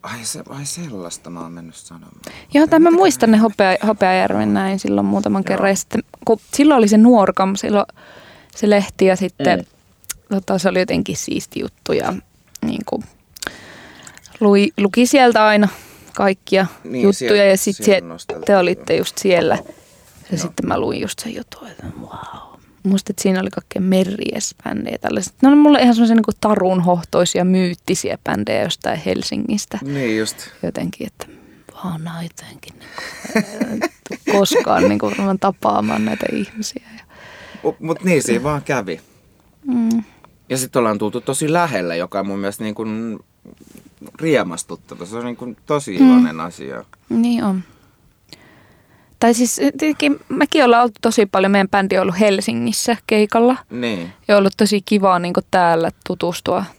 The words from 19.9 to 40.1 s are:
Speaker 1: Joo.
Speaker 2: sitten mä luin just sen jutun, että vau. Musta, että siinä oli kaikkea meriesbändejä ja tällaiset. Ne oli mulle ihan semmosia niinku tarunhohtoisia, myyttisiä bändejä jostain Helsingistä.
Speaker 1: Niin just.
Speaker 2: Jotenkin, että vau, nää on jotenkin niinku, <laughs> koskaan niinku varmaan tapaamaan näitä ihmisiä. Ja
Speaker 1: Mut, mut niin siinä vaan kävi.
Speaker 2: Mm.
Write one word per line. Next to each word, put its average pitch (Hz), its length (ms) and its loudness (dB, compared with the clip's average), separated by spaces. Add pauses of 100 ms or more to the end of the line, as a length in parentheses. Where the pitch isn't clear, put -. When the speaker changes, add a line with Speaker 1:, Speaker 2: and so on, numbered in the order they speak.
Speaker 1:
Joo. 165 100 -4
Speaker 2:
sitten - 260 -8
mä 101 120 -2
luin - 220 -4
just - 180 -10
sen 226 160 -12
jutun, - 320 -18
että - 180 -20 (160)
vau. - 440 -18 (380)
Musta, 196 280 0
että - 120 -6
siinä 185 180 2
oli 196 80 -4
kaikkea - 320 -8
meriesbändejä - 1120 -4
ja - 60 -8
tällaiset. - 420 -4
Ne 262 80 6
oli 294 60 6
mulle 294 260 6
ihan 240 140 6
semmosia 226 200 4
niinku 220 160 2 (100)
tarunhohtoisia, 180 1040 0
myyttisiä 185 800 -2
bändejä 104 400 -2
jostain - 420 -4
Helsingistä. - 760 -4
Speaker 1:
Niin 135 380 -4
just. 107 180 -6 (260)
Speaker 2:
Jotenkin, - 440 -8
että - 180 -16 (480)
vau, 175 240 -10
nää 165 200 -12
on 170 60 -12
jotenkin - 500 -20 (960)
niinku, 339 180 -6 (440)
<laughs> - 80 4
koskaan - 500 2
niinku 208 160 0
varmaan 196 340 -2
tapaamaan 214 640 -2
näitä 214 260 -4
ihmisiä. 220 520 -8 (140)
Ja - 60 -20 (600)
Speaker 1:
Mut, - 160 -4
mut 160 240 -6
niin 170 200 2
siinä 117 200 -2
vaan 143 200 -4
kävi. 95 380 -6 (640)
Speaker 2:
Mm. 226 360 0 (460)